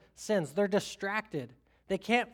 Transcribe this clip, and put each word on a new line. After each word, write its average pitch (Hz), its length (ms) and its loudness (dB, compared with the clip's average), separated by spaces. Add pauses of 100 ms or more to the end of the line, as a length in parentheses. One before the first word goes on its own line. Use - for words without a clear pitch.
(160)
sins. 170 380 0
They're 202 140 2
distracted. 196 880 -4 (340)
They 190 100 0
can't 233 360 0